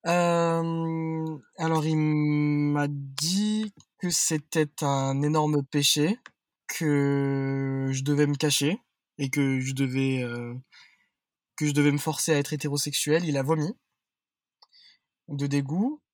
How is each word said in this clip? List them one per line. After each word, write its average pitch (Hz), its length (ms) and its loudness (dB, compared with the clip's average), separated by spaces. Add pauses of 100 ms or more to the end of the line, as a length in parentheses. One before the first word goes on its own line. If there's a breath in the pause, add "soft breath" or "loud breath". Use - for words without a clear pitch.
Euh, 165 1300 0 (200)
alors, 160 280 0
il 156 100 2
m'a 147 920 2
dit 180 840 -4 (260)
que 180 120 -4
c'était 156 580 0 (140)
un 135 400 0
énorme 151 420 2
péché, 151 540 0 (500)
que 139 1200 0
je 131 100 -4
devais 143 240 4
me 143 100 0
cacher 147 420 0 (400)
et 139 120 -2
que 135 300 0
je 131 140 -4
devais, 131 480 0
euh, 120 320 -6 (1000 soft breath)
que 151 100 -2
je 147 60 0
devais 143 200 4
me 147 60 0
forcer 160 340 -2
à 147 60 4
être 143 140 -2
hétérosexuel. 147 720 -2
Il 147 120 0
a 139 80 0
vomi 156 280 0 (1600 soft breath)
de 143 180 -4
dégoût. 151 540 -2 (140)